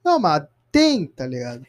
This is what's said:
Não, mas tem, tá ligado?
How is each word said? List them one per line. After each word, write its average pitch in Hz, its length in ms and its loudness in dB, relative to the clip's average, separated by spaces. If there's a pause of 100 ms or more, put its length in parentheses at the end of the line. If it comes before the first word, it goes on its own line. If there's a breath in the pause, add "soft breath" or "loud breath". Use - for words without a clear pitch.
Não, 349 140 2
mas 160 280 0 (240)
tem, 294 360 2
tá - 200 -10
ligado? 123 420 -10